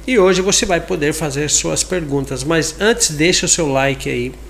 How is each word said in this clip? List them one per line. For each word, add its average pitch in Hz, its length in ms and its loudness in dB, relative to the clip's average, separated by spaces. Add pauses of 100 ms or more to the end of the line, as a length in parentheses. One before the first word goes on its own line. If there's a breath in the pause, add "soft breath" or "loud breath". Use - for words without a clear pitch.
E 254 140 2
hoje 185 220 4
você 190 220 0
vai 180 160 0
poder 160 320 -2
fazer 147 380 -4
suas 156 340 0
perguntas, 139 600 -4
mas 160 360 0
antes 226 300 2
deixa 165 380 2
o - 20 -2
seu 160 180 2
like 135 400 0
aí, 127 240 -4 (180)